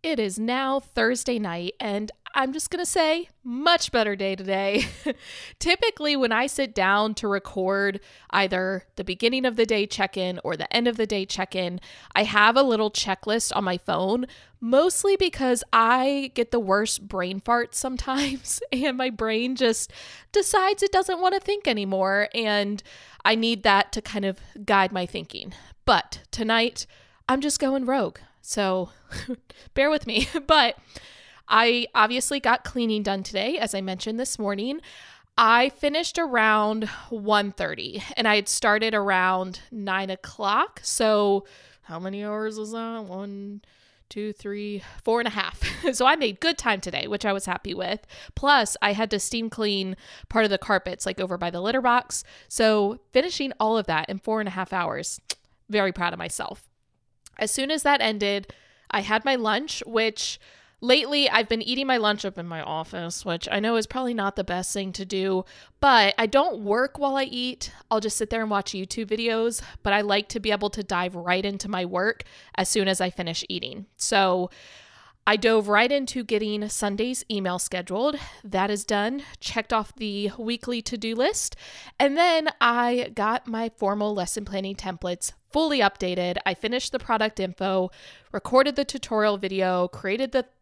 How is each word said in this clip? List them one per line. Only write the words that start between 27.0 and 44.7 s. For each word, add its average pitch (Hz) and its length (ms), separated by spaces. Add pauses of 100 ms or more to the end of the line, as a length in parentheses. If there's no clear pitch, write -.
I'm 269 120
just 285 200
going 269 260
rogue, 262 320 (240)
so 185 460 (440)
<laughs> - 420
bear 277 140
with 302 160
me. 226 280
<laughs> 285 160
But 285 280 (720)
I 240 460
obviously 247 460
got 247 240
cleaning 220 380
done 196 200
today, 214 360
as 220 160
I 196 60
mentioned 190 380
this 262 200
morning. 214 420 (560)
I 233 340
finished - 480
around 220 640 (260)
one 208 420
thirty, - 500 (140)
and 226 120
I 214 80
had 208 120
started 220 460
around 185 640 (100)
nine 196 400
o'clock. 208 720
So 208 600 (380)
how 165 160
many 196 260
hours 214 340
was 214 140
that? 226 320
One, 202 560 (480)
two, 214 240
three, 208 500 (200)